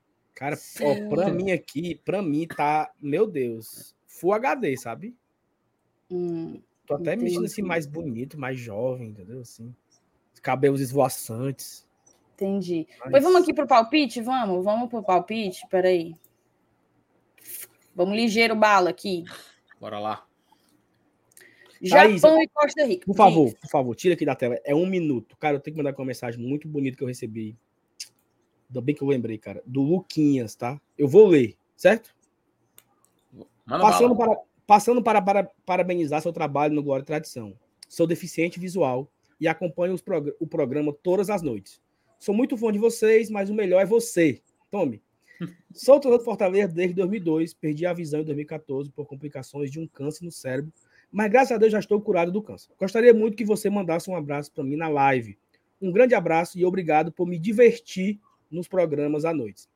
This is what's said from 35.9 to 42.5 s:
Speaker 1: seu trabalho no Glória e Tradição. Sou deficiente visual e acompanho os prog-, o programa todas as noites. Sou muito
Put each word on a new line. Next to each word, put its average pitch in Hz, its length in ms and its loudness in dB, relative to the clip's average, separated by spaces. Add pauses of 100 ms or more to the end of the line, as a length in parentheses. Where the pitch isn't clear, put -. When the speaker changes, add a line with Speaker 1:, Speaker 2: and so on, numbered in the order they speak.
Speaker 1:
seu 170 120 -4
trabalho 151 400 -2
no 147 100 -2
Glória 135 200 -2
e - 20 -20
Tradição. 127 480 -8 (340)
Sou 165 200 0
deficiente 170 520 -4
visual 156 500 -4 (300)
e 156 80 0
acompanho 175 460 -2
os 175 80 -6
prog-, 151 380 -4
o 160 80 -6
programa 147 440 -2
todas 180 380 -2
as 202 120 -2
noites. 117 400 -8 (380)
Sou - 140 -4
muito 247 240 0